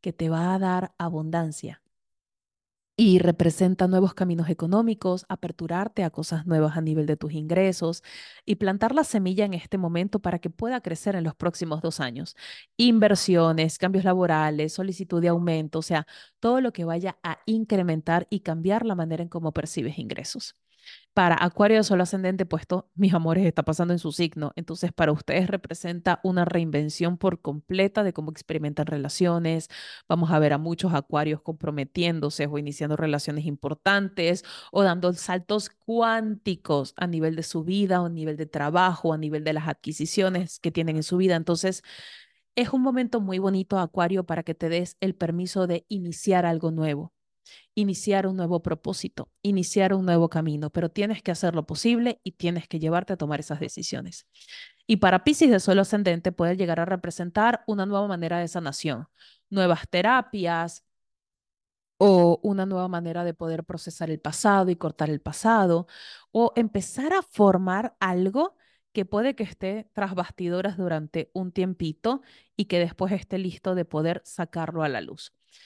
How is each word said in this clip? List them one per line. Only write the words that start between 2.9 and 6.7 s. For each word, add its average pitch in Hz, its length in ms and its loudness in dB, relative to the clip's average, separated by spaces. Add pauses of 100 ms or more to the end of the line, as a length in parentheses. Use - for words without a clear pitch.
y 196 220 8
representa 175 720 4
nuevos 185 260 4
caminos 170 360 -2
económicos, 190 800 0
aperturarte 180 760 -4
a 160 60 0
cosas 160 360 -6
nuevas 156 300 2